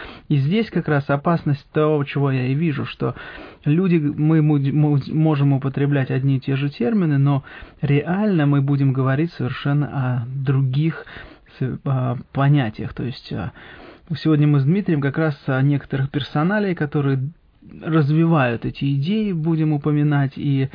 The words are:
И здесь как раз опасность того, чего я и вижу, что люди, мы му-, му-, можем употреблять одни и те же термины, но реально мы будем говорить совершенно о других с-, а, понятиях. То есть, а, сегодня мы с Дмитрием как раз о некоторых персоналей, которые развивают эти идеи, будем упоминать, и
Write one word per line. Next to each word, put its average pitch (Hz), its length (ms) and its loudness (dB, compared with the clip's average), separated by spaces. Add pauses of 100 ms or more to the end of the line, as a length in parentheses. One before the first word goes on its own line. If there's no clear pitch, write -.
(280)
И 151 100 2
здесь 185 320 0
как 175 180 -4
раз 147 220 0
опасность 143 600 -2
того, 151 320 2
чего 139 280 -2
я 127 160 -2
и 131 60 0
вижу, 143 320 -2
что 131 300 -6 (500)
люди, 175 320 2
мы 151 440 2
му-, 151 180 4
му-, 143 480 2
можем 147 460 2
употреблять 135 580 0
одни 135 260 0
и - 20 -2
те 135 160 -4
же 143 140 -2
термины, 190 480 0
но 139 260 2 (380)
реально 165 640 2
мы 143 160 4
будем 139 320 2
говорить 135 400 0
совершенно 143 540 -2
о 127 400 -2
других 135 800 -2 (540)
с-, 131 260 -4
а, 127 320 -2 (160)
понятиях. 139 600 0
То 127 100 -8
есть, - 300 -10
а, 110 180 -8 (640)
сегодня 151 320 2
мы 147 120 4
с 135 40 2
Дмитрием 170 380 2
как 139 160 -2
раз 160 200 -2 (100)
о 131 140 0
некоторых 139 480 0
персоналей, 180 640 -2
которые 139 540 -2 (520)
развивают 151 840 2
эти 139 300 -2
идеи, 202 380 0
будем 156 400 0
упоминать, 147 640 0
и 135 380 0